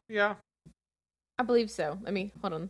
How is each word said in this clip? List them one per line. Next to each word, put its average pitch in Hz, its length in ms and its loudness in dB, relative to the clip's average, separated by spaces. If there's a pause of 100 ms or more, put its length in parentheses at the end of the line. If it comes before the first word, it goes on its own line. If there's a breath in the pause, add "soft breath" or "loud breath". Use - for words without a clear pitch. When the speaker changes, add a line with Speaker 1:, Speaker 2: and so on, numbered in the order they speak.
Speaker 1:
yeah? 208 260 2 (1040)
Speaker 2:
I 254 60 0
believe 233 260 4
so. 160 340 -4
Let 196 100 -4
me, 202 180 -2 (100)
hold 185 120 -2
on. 165 160 -6